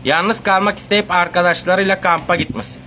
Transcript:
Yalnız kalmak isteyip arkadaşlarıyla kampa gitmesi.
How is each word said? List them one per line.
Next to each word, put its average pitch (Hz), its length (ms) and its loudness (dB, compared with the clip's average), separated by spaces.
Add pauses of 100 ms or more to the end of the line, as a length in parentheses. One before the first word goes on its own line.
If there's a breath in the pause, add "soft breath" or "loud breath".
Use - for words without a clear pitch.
Yalnız 175 380 0
kalmak 202 360 0
isteyip 208 320 -2
arkadaşlarıyla 180 880 2
kampa 175 360 0
gitmesi. 113 500 -8